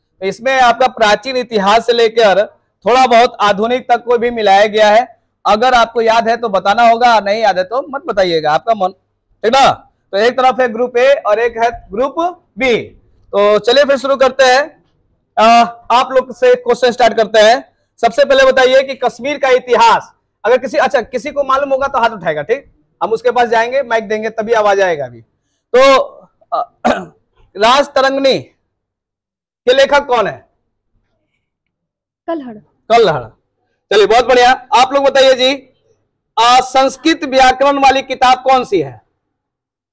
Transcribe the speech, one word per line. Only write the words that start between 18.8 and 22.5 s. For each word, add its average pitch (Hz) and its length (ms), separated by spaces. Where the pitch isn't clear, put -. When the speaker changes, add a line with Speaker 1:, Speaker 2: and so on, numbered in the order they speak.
Speaker 1:
कि 262 120
कश्मीर 254 440
का 269 100
इतिहास, 233 680
अगर 240 140
किसी, 254 200
अच्छा, 262 240
किसी 247 280
को 285 140
मालूम 269 260
होगा 269 160
तो 262 120
हाथ 233 120
उठाएगा, 165 320
ठीक? 254 320